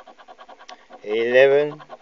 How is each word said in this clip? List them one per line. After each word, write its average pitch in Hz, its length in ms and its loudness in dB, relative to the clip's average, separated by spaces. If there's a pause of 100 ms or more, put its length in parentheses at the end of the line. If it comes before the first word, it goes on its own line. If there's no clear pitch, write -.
(1040)
eleven 139 760 0 (180)